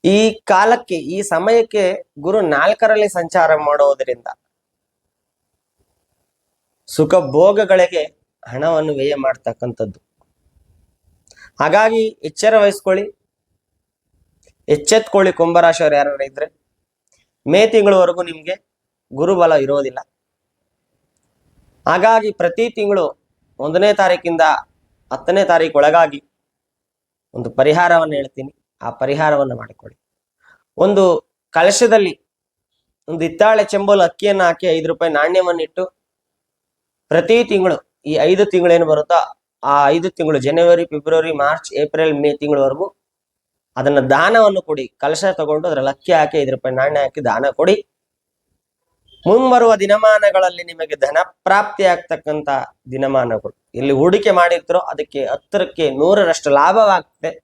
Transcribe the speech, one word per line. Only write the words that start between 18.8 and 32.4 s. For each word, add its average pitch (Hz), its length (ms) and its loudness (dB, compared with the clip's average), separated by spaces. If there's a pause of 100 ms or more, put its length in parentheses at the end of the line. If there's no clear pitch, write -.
ಗುರುಬಲ 170 400 2 (140)
ಇರೋದಿಲ್ಲ. 135 320 -4 (1900)
ಹಾಗಾಗಿ 214 440 0 (120)
ಪ್ರತಿ 175 280 -2
ತಿಂಗಳು 202 360 -2 (520)
ಒಂದನೇ 170 360 0
ತಾರೀಕಿಂದ 175 500 0 (680)
ಹತ್ತನೇ 180 320 -2
ತಾರೀಕು 160 340 0
ಒಳಗಾಗಿ 151 440 2 (1120)
ಒಂದು 117 160 -8
ಪರಿಹಾರವನ್ನು 156 720 2
ಹೇಳ್ತೀನಿ, 135 320 -14 (300)
ಆ 117 80 -8
ಪರಿಹಾರವನ್ನು 139 680 -2
ಮಾಡಿಕೊಳ್ಳಿ. - 400 -20 (880)
ಒಂದು 196 180 2 (520)
ಕಲಶದಲ್ಲಿ 208 580 2 (960)